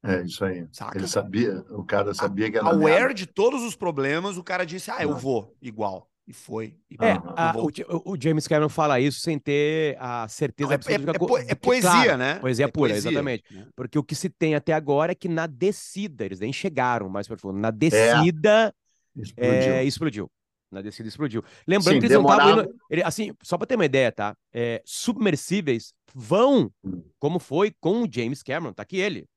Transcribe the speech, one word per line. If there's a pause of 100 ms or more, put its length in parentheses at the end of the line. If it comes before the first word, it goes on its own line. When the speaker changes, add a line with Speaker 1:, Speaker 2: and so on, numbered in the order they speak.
Speaker 1:
É,
isso
aí.
Speaker 2:
Saca?
Speaker 1:
Ele
sabia,
o
cara
sabia
que
era
Speaker 2:
A-,
aware
Speaker 1:
merda.
Speaker 2:
de
todos
os
problemas,
o
cara
disse,
"Ah,
eu
Speaker 1:
Aham.
Speaker 2:
vou",
igual. (160)
E
foi. (140)
E
Speaker 3:
É,
Speaker 1:
Aham.
Speaker 3:
a,
Speaker 2:
voltou.
Speaker 3:
o
Ti-,
o,
o
James
Cameron
fala
isso
sem
ter
a
certeza
Speaker 2:
Não,
é,
Speaker 3:
absoluta
Speaker 2:
é,
Speaker 3:
que
Speaker 2:
é
po-,
é
Speaker 3:
que,
Speaker 2:
poesia,
Speaker 3:
claro,
Speaker 2:
né?
Speaker 3:
poesia
Speaker 2:
É
Speaker 3:
pura,
Speaker 2:
poesia,
Speaker 3:
exatamente.
Speaker 2:
né? (100)
Speaker 3:
Porque
o
que
se
tem
até
agora
é
que
na
descida,
eles
nem
chegaram
mais
profundo,
na (200)
Speaker 1:
É.
Speaker 3:
descida, (420)
Speaker 1:
Explodiu.
Speaker 3:
é,
explodiu. (400)
Na
descida
explodiu. (220)
Lembrando
Speaker 1:
Sim,
Speaker 3:
que
eles
não
tavam
Speaker 1:
demorava.
Speaker 3:
indo, (160)
ele,
assim, (100)
só
pra
ter
uma
ideia,
tá? (160)
É,
submersíveis (200)
vão, (120)
Speaker 1:
Hum. (160)
Speaker 3:
como
foi
com
o
James
Cameron,
tá
aqui
ele.